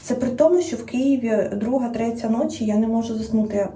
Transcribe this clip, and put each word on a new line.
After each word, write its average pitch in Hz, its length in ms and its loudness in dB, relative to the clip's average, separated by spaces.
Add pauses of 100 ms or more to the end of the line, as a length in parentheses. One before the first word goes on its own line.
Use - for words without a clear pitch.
Це 247 120 -4
при 240 140 -2
тому, 349 320 4
що - 160 -2
в - 100 -6
Києві 240 720 0
друга, 240 320 0
третя 226 400 -4
ночі, 240 360 0
я 208 120 2
не 220 100 4
можу 226 280 -2
заснути. 208 600 0